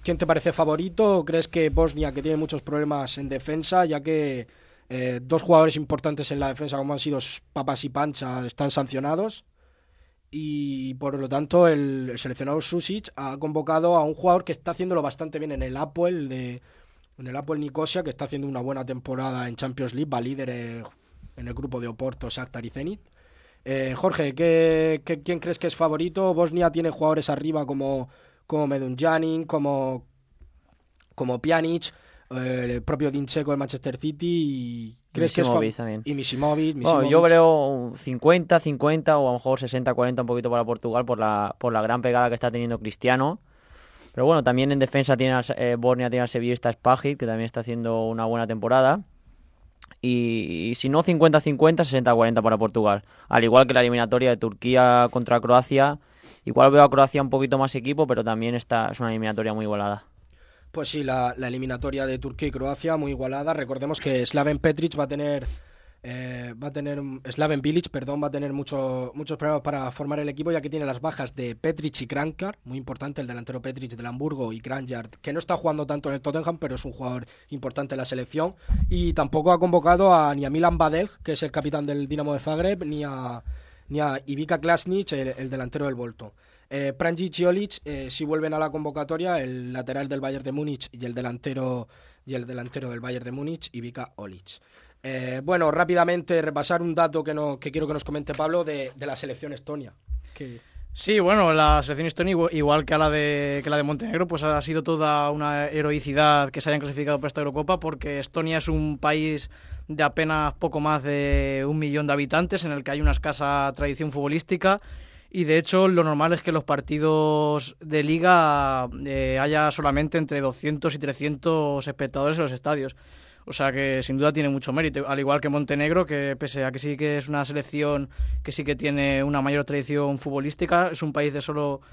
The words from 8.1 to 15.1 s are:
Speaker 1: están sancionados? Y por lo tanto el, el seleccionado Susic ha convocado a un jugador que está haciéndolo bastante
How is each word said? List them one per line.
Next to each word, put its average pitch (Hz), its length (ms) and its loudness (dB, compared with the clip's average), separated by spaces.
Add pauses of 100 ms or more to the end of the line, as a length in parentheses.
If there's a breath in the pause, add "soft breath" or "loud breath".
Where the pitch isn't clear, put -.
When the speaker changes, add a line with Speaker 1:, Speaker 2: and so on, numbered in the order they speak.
Speaker 1:
están 139 240 -2
sancionados? 143 760 -2 (880)
Y 143 600 -6
por 139 260 -6
lo 135 80 -4
tanto 151 400 6
el, 139 420 2
el 117 80 -8
seleccionado 139 440 -4
Susic 185 560 -4
ha 135 200 -6
convocado 160 600 2
a 151 80 4
un 156 80 -2
jugador 180 320 4
que 160 80 -4
está 170 180 -8
haciéndolo 180 300 -2
bastante 151 380 -6